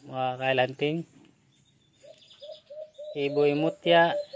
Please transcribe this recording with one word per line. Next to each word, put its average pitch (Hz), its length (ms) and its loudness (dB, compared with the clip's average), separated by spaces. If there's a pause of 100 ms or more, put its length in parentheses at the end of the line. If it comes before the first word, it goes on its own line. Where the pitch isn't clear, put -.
(120)
Ah, 131 240 -4
Kyle 131 240 0
Hunting. 147 480 -2 (2000)
Iboy 143 400 2
Mutya, 170 600 2 (180)